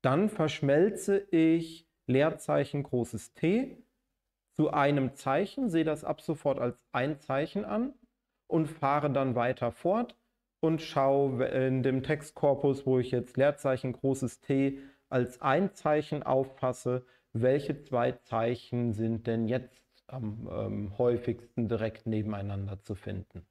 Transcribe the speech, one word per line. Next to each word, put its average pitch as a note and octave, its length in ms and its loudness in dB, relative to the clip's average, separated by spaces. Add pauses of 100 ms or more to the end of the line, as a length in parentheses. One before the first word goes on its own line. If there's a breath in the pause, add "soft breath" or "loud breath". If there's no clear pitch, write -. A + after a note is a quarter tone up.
Dann D3+ 260 2
verschmelze F3 920 2 (120)
ich D#3+ 560 2 (200)
Leerzeichen D3 760 0
großes - 520 -6
T G#3+ 420 0 (720)
zu D3+ 180 2
einem C#3+ 460 2
Zeichen, G3+ 540 -2
sehe E3 160 2
das D3+ 180 -4
ab - 160 -4
sofort - 400 -2
als B2 180 -2 (140)
ein D3 300 -2
Zeichen D#3+ 420 -2
an A3 300 -4 (540)
und D#3+ 200 2
fahre D3 420 0
dann C3 260 0
weiter B2 360 0
fort G#3+ 460 -2 (420)
und D#3+ 220 2
schaue C3+ 640 2
in C3 380 0
dem C3 200 2
Textkorpus, C#3+ 840 0
wo C3 140 4
ich B2 120 -2
jetzt B2 260 -2
Leerzeichen C3 560 0
großes C3+ 480 -2
T C3+ 380 0 (280 loud breath)
als B2 340 -2
ein D#3 320 2
Zeichen D3+ 480 -2
auffasse, B2+ 840 -2 (260 soft breath)
welche C#3+ 520 0
zwei B2+ 280 0
Zeichen A#2+ 800 -2
sind A2+ 340 -2
denn A2+ 220 0
jetzt B2+ 340 -4 (260)
am, A2 440 -8
ähm, G#2 460 -6
häufigsten A#2+ 720 0
direkt A2 380 -4
nebeneinander G2+ 760 -4
zu G2+ 140 -8
finden. F#2 560 -12